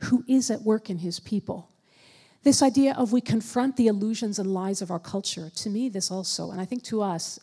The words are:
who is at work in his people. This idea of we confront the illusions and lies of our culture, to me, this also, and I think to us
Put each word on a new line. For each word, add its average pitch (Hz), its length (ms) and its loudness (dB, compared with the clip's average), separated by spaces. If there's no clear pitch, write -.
who 247 220 2
is 262 220 4
at 214 140 -2
work 214 260 2
in 180 80 -4
his 175 220 -6
people. 190 500 -4
This 277 180 6
idea 269 320 4
of 233 180 0
we 247 100 4
confront 240 540 0
the 233 120 6
illusions 214 500 0
and 190 160 -2
lies 190 300 -2
of 175 80 -6
our 170 80 -2
culture, 180 560 -6
to - 120 -6
me, 226 220 -2
this 190 220 -4
also, 185 400 -6
and 185 100 -6
I 190 40 -4
think 247 180 -6
to 220 180 -2
us 175 420 -4